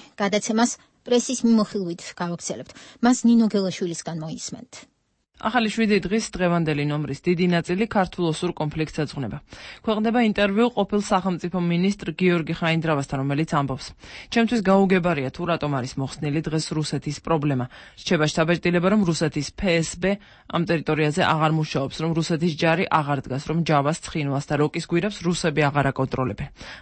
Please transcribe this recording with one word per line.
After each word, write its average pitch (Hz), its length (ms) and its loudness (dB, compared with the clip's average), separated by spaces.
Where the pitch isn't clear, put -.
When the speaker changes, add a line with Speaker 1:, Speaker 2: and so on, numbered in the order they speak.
Speaker 1:
გადაცემას 214 540 0
პრესის 240 400 0
მიმოხილვით 202 560 2
გავაგრძელებთ. 170 540 -8
მას 247 120 6
ნინო 233 260 6
გელაშვილისგან 175 680 -4
მოისმენთ. - 500 -12
Speaker 2:
ახალი 220 320 0
შვიდი 214 320 4
დღის 208 200 0
დღევანდელი 165 480 2
ნომრის 147 400 -2
დიდი 180 240 2
ნაწილი 180 400 0
ქართულ-ოსურ 175 640 0
კონფლიქტს 156 500 -4
ეძღვნება. 131 340 -6
ქვეყნდება 220 380 0
ინტერვიუ 208 380 2
ყოფილ 208 240 0
სახელმწიფო 185 560 0
მინისტრ 175 560 0
გიორგი 170 480 0
ხაინდრავასთან, 160 640 0
რომელიც 143 240 -2
ამბობს: 139 360 -2
"ჩემთვის 233 320 2
გაუგებარია, 180 720 4
თუ - 160 -10
რატომ 147 220 0
არის 127 160 -8
მოხსნილი 143 480 -4
დღეს 156 200 -2
რუსეთის 147 480 -4
პრობლემა. 143 400 0
რჩება 156 320 0
შთაბეჭდილება, 175 640 2
რომ 214 160 4
რუსეთის 151 380 0
F - 40 -6
S 160 160 -2
B 175 60 -6
ამ 170 140 2
ტერიტორიაზე 156 520 0
აღარ 156 240 2
მუშაობს, 151 440 -2
რომ 165 180 0
რუსეთის 165 420 0
ჯარი 170 240 2
აღარ 143 260 -2
დგას, 135 240 -6
რომ 160 160 0
ჯავას, 147 400 2
ცხინვალს 143 400 -4
და 151 160 -2
როკის 151 240 -2
გვირაბს 180 400 -2
რუსები 165 440 0
აღარ 143 200 2
აკონტროლებენ", 131 600 -4